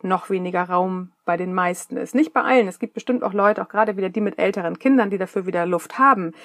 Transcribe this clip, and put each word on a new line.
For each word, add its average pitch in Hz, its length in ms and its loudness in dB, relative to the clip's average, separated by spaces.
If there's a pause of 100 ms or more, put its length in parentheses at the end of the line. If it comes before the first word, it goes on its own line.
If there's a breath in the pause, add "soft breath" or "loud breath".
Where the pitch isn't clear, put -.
noch 185 260 -2
weniger 180 360 -2
Raum 180 480 -2 (120)
bei 175 120 0
den 180 180 -4
meisten 180 420 -2
ist. 190 200 -4
Nicht 311 160 2
bei 254 100 2
allen. 247 240 4
Es - 140 -8
gibt - 140 -8
bestimmt - 280 -4
auch 196 120 -2
Leute, 202 280 2
auch 190 60 -12
gerade 208 280 0
wieder 190 120 -2
die 208 140 -4
mit - 180 -2
älteren 185 400 -2
Kindern, 254 300 4
die 190 80 -2
dafür 185 280 -6
wieder 175 200 -2
Luft 180 340 -2
haben. 208 320 4 (120)